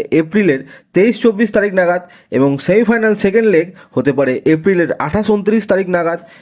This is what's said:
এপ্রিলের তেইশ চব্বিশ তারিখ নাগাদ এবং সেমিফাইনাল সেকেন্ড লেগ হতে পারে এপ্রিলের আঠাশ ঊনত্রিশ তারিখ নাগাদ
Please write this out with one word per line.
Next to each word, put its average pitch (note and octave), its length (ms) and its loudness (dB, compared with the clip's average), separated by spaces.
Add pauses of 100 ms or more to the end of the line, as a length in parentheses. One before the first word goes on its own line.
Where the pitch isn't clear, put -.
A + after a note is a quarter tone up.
(200)
এপ্রিলের D#3+ 400 0 (320)
তেইশ G#3 280 2
চব্বিশ A3 360 0
তারিখ G3+ 180 0
নাগাদ F3+ 280 0 (340)
এবং C#3 140 2 (160)
সেমিফাইনাল A3 560 2
সেকেন্ড A3 320 2
লেগ E3 120 2 (300)
হতে C3 160 0
পারে C3 200 0 (200)
এপ্রিলের D#3+ 380 0 (160)
আঠাশ G3+ 240 -2
ঊনত্রিশ G#3 360 0
তারিখ F#3+ 200 0 (100)
নাগাদ E3+ 240 -2 (220)